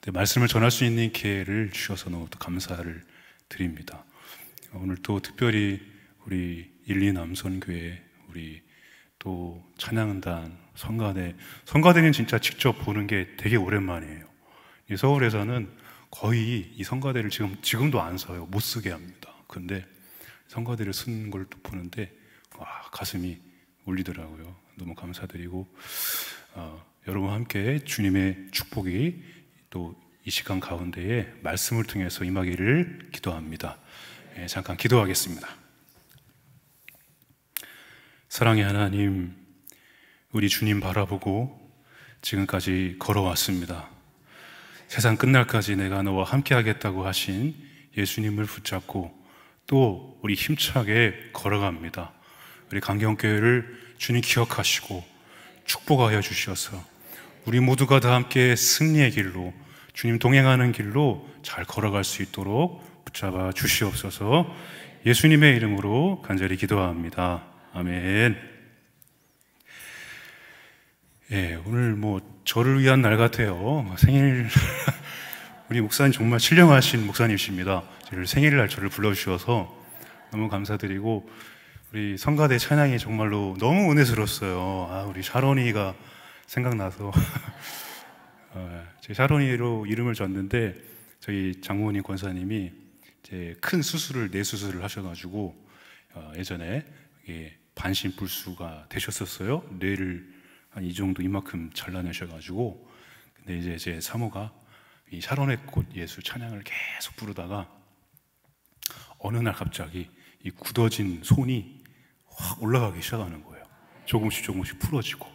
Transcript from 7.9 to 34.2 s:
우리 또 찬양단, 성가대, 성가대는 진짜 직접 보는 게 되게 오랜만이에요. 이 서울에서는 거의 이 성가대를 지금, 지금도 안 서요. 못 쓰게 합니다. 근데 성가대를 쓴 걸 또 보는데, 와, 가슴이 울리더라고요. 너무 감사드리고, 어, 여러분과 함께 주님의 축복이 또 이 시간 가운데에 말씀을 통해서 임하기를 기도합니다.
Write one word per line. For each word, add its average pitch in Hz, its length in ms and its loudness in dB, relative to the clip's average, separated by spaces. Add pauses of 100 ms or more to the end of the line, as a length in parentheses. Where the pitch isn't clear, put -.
우리 80 340 -16 (600)
또 87 420 -8 (140)
찬양단, 90 800 -4 (160)
성가대, 98 640 -4 (280)
성가대는 165 460 8
진짜 120 300 2
직접 - 320 0
보는 104 340 -4
게 98 300 -4
되게 110 200 0
오랜만이에요. 90 680 -2 (640)
이 101 60 -6
서울에서는 117 760 0 (400)
거의 110 640 -2
이 - 80 -12
성가대를 123 480 -4
지금, 98 320 -6
지금도 120 400 0
안 85 160 -6
서요. 87 280 -10
못 98 140 -4
쓰게 101 300 -6
합니다. 87 420 -14 (140)
근데 92 400 -10 (600)
성가대를 117 440 -6
쓴 110 380 -8
걸 95 160 -8
또 - 160 -20
보는데, 92 500 -10 (460)
와, - 80 -16 (240)
가슴이 90 480 -8 (460)
울리더라고요. 85 720 -8 (200)
너무 85 180 -12
감사드리고, 87 800 -12 (840)
어, 80 300 -16 (220)
여러분과 98 280 -4
함께 113 500 -2
주님의 95 680 0
축복이 110 720 -4 (480)
또 85 320 -10 (220)
이 - 60 -10
시간 - 300 -4
가운데에 90 720 -6 (100)
말씀을 104 400 -2
통해서 95 400 -4
임하기를 95 880 0
기도합니다. 80 680 -8 (580)